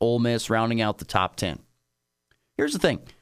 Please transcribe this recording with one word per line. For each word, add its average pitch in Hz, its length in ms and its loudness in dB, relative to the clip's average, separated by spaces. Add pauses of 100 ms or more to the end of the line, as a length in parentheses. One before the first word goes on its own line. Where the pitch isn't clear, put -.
Ole 117 180 2
Miss 117 300 0
rounding 113 320 0
out 107 180 -2
the 80 60 -12
top 92 300 0
ten. 87 220 -6 (1000)
Here's 147 160 0
the 190 60 -4
thing. 147 200 2 (220)